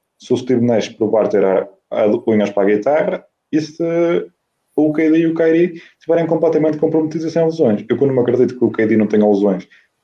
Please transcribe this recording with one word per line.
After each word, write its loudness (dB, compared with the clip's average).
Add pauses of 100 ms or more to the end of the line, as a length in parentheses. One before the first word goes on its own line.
(160)
Se -14
o 2
Steve -2
Nash 0
provar 0
ter 0
a, 0 (240)
a 0 (200)
unhas 0
para 0
a 0
guitarra -2 (260)
e 0
se -8 (880)
o 0
K 0
D 4
e 2
o -2
Kyrie 0 (180)
estiverem -2
completamente 0
comprometidos -2
e -6
sem 0
lesões. 0
Eu, 0
quando 0
me 0
acredito 0
que 0
o 2
K -2
D 0
não 2
tenha 2
lesões, 0
o -20 (360)